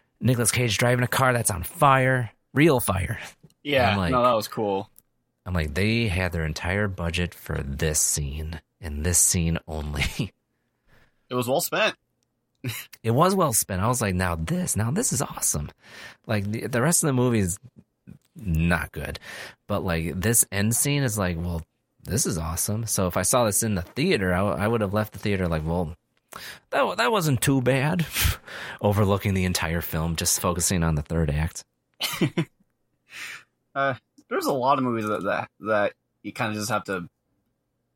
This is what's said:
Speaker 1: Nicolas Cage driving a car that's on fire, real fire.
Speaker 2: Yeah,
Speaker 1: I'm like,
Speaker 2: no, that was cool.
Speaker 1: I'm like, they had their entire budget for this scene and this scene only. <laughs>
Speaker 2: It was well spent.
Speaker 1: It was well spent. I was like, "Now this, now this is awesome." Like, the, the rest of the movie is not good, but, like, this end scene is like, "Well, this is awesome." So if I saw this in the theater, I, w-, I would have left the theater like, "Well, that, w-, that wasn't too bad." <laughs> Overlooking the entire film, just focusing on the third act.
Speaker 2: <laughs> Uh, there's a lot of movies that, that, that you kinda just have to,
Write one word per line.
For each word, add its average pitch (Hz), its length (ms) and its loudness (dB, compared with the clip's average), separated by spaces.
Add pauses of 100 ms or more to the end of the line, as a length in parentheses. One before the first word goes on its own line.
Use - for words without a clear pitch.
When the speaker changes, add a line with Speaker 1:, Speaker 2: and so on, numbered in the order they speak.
(200)
Speaker 1:
Nicolas 117 320 2
Cage 120 260 0
driving 123 260 4
a 120 40 0
car 131 260 2
that's 117 180 0
on 82 120 -4
fire, 131 680 4 (220)
real 139 280 6
fire. 92 380 -2 (440)
Speaker 2:
Yeah, 127 280 4
Speaker 1:
I'm 101 60 2
like, 90 140 2
Speaker 2:
no, 123 120 4
that 123 100 4
was 107 140 0
cool. 101 420 -2 (560)
Speaker 1:
I'm 90 80 -6
like, 78 200 0
they 110 340 2
had 90 240 0
their 82 140 -2
entire 90 420 -2
budget 87 460 -4
for 76 300 -8
this 78 360 -2
scene 78 600 -4 (220)
and 76 220 -6
this 87 160 2
scene 82 480 2
only. 76 720 -4
<laughs> - 920 -20
Speaker 2:
It - 60 -6
was 123 120 0
well 143 140 2
spent. 190 340 0 (1080)
Speaker 1:
It 113 80 2
was 170 240 4
well 165 180 2
spent. 95 280 -2
I 107 60 2
was 123 140 0
like, 98 140 2
"Now 90 200 0
this, 165 400 -2
now 110 160 0
this 214 200 0
is - 120 -2
awesome." - 480 -4 (560)
Like, 104 240 -2
the, 110 160 -6
the 117 160 0
rest 170 200 2
of 160 40 2
the 139 60 2
movie 123 260 4
is 92 180 2 (800)
not 85 560 2
good, - 280 -8 (480)
but, 101 160 -2
like, 85 380 -2
this 113 300 2
end 104 240 2
scene 143 260 0
is 113 160 0
like, 90 200 0
"Well, 85 260 -4 (400)
this - 240 -2
is 104 100 -2
awesome." 85 480 -4
So 98 220 0
if 87 100 -2
I 92 60 2
saw 123 220 2
this 101 180 0
in 110 120 0
the 85 60 0
theater, 117 520 0
I, 87 40 2
w-, 98 180 2
I 98 120 0
would 117 140 0
have 98 120 0
left 107 200 -2
the 101 60 -16
theater 95 280 0
like, 80 180 -2
"Well, 82 300 -2 (760)
that, - 100 -2
w-, 208 160 0
that 233 160 0
wasn't 156 300 2
too 135 200 2
bad." 139 440 2 (380)
<laughs> - 380 -14
Overlooking 101 520 2
the 92 120 2
entire 85 360 0
film, 82 340 -2
just - 240 0
focusing 90 440 0
on 82 120 2
the 73 60 0
third 80 300 0
act. 76 320 -2 (580)
Speaker 2:
<laughs> 156 240 0 (1300)
Uh, 139 220 0 (340)
there's 330 160 -2
a 277 80 0
lot 135 240 2
of 131 60 0
movies 113 220 0
that, 107 180 -2
that, 92 260 -2 (120)
that 104 320 0 (300)
you 101 80 -10
kinda 107 240 -4
just 107 140 -6
have 104 160 -2
to, 90 220 -4 (880)